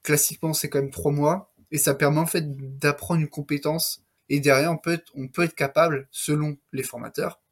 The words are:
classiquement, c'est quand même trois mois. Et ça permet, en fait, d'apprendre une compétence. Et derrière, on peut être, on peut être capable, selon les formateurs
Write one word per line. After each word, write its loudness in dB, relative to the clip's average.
classiquement, 0
c'est -4
quand 0
même -4
trois -2
mois. 0
Et -4
ça 2
permet, 2
en 2
fait, -2
d'apprendre 0
une -2
compétence. -4
Et 2
derrière, 4
on 0
peut -2
être, -6
on -10
peut 0
être -2
capable, 2
selon -2
les -4
formateurs -6